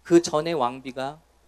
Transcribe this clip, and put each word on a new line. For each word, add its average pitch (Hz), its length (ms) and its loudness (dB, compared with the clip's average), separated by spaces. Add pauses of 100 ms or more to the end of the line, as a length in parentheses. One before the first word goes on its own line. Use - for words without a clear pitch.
그 170 200 6
전에 156 300 -2
왕비가 131 680 -4 (280)